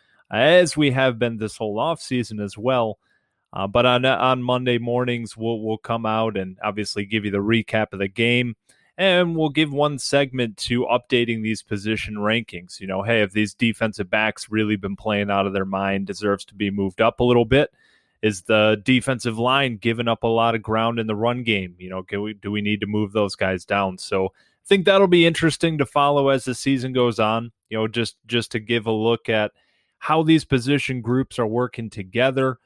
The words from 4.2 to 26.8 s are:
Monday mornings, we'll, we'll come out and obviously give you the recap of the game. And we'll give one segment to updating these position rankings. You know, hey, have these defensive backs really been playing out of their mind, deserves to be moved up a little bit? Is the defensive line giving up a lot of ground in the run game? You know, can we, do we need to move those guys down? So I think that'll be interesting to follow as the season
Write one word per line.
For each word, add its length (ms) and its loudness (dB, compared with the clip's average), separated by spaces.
Monday 380 0
mornings, 580 -4
we'll, 260 -4
we'll 160 -4
come 280 -4
out 300 0
and 260 -6
obviously 420 -4
give 200 -2
you 80 -2
the 60 0
recap 540 0
of 60 -12
the 80 -2
game. 480 0
And 380 2
we'll 140 0
give 240 0
one 260 0
segment 600 0
to 280 -2
updating 560 0
these 200 -2
position 540 -4
rankings. 600 -4
You 80 -12
know, 160 -4
hey, 160 2
have 140 0
these 200 0
defensive 560 -2
backs 400 -2
really 280 0
been 180 -6
playing 360 -2
out 160 2
of 80 -4
their 100 -2
mind, 420 -2
deserves 380 -4
to 100 -20
be 160 -2
moved 300 -4
up 180 2
a 60 2
little 220 4
bit? 260 2
Is 200 0
the 400 4
defensive 560 0
line 380 0
giving 320 -2
up 160 -2
a 20 0
lot 280 2
of 80 -4
ground 360 0
in 80 -2
the 80 -4
run 280 -2
game? 360 -2
You 120 -16
know, 120 -8
can 200 -6
we, 100 -8
do 180 -10
we 120 -2
need 180 0
to 60 -4
move 260 -2
those 240 -2
guys 300 -2
down? 320 -2
So 300 -2
I 380 -18
think 200 2
that'll 200 6
be 200 6
interesting 520 0
to 80 0
follow 440 2
as 160 0
the 80 -4
season 400 -2